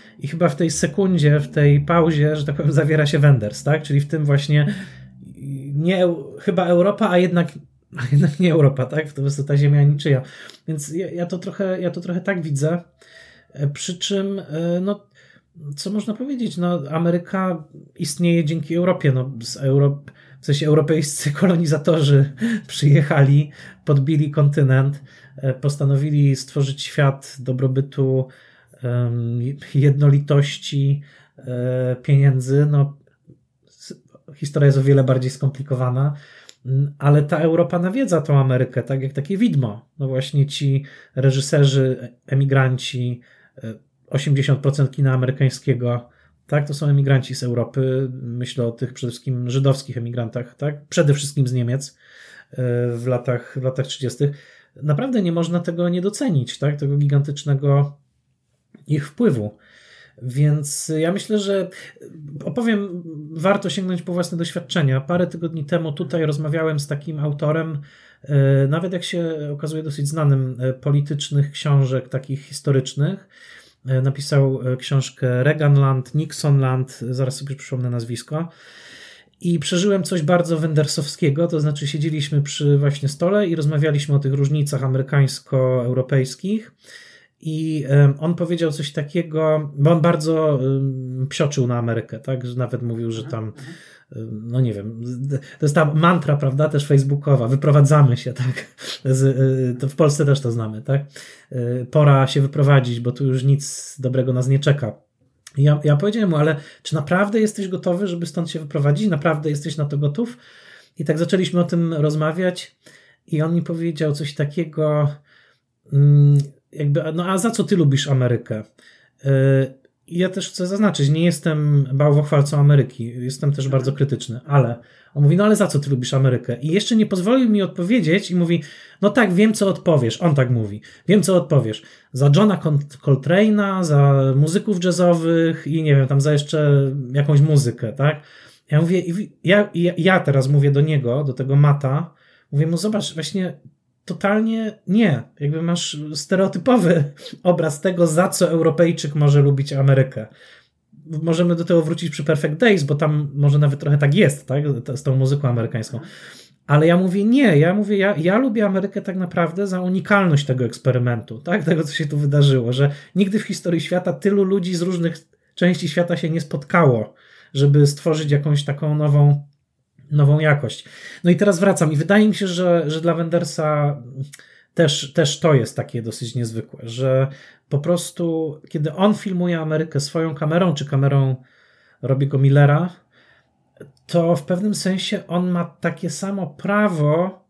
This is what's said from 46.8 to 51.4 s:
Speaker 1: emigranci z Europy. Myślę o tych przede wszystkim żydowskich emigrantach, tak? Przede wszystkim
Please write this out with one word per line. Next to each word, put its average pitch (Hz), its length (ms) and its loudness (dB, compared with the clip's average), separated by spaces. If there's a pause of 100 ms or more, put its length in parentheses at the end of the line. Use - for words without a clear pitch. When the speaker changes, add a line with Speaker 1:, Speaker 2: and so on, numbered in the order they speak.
Speaker 1:
emigranci 139 480 2
z - 80 -10
Europy. 131 680 -2 (120)
Myślę 123 440 -6
o 113 60 -4
tych 123 220 -8
przede 123 160 -8
wszystkim 123 400 -6
żydowskich 135 460 0
emigrantach, 120 580 -8
tak? 147 340 -8
Przede 147 260 2
wszystkim - 320 -2